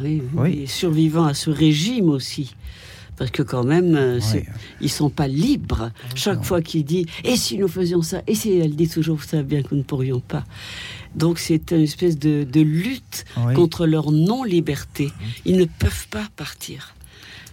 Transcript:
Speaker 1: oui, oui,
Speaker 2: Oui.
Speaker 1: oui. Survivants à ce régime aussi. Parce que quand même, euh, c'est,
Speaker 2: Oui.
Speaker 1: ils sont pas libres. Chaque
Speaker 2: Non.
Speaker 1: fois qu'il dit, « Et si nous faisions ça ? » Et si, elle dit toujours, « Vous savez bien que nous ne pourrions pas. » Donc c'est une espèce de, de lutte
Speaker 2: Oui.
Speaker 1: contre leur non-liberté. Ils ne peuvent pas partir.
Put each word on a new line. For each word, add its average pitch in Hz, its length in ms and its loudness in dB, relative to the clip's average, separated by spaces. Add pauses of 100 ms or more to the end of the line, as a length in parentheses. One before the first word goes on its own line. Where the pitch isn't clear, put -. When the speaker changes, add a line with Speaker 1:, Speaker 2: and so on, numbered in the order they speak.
Speaker 1:
oui, 151 200 -2
oui, 127 120 -6
Speaker 2:
Oui. 151 280 0
Speaker 1:
oui. 135 60 -8
Survivants 160 580 2
à 143 80 2
ce - 160 -4
régime 160 600 2
aussi. 135 460 -4 (640)
Parce 127 120 -4
que - 140 -2
quand 123 200 -2
même, 170 320 4
euh, 127 240 2
c'est, 107 280 0
Speaker 2:
Oui. - 60 -12 (280)
Speaker 1:
ils 147 80 -2
sont 147 220 0
pas 147 160 0
libres. 135 640 0 (240)
Chaque 196 220 0
Speaker 2:
Non. 107 60 -4
Speaker 1:
fois 175 200 0
qu'il 160 200 -2
dit, « 165 220 0 (180)
Et 247 140 2
si 220 220 -2
nous 196 80 2
faisions 175 340 0
ça ? » 165 260 -4
Et 220 60 2
si, 214 240 2
elle 156 180 2
dit 160 140 2
toujours, « 160 280 0
Vous 147 100 -8
savez 151 160 0
bien 143 180 0
que 131 120 -4
nous 143 40 2
ne 135 60 0
pourrions 131 380 -2
pas. » - 220 -6 (720)
Donc 165 220 2
c'est - 340 -2
une 165 100 4
espèce 156 360 2
de, 147 260 2
de 143 180 4
lutte 170 640 0 (120)
Speaker 2:
Oui. 120 160 2
Speaker 1:
contre 165 320 4
leur 156 260 2
non-liberté. 160 1000 0 (340)
Ils 185 120 4
ne 180 80 6
peuvent - 440 -2
pas 214 160 -6 (100)
partir. - 600 -14 (580)